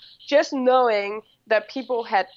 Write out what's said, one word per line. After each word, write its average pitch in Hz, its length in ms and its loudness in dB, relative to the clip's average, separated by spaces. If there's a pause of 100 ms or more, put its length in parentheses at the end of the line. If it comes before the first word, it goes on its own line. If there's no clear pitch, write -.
(260)
Just 294 280 2
knowing 240 680 0 (260)
that 214 220 0
people 247 360 -6
had 202 220 0 (100)